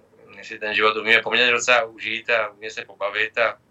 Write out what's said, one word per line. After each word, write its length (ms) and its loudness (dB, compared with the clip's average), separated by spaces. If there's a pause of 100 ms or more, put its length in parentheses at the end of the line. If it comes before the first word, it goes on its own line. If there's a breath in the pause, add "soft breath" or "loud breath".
(360)
my 80 -20
si 140 -14
ten 160 -4
život 220 2
umíme 260 4
poměrně 300 2
docela 320 2
užít 460 -8
a 180 2
umíme 220 -14
se 140 -12
pobavit 540 -4
a 200 0 (120)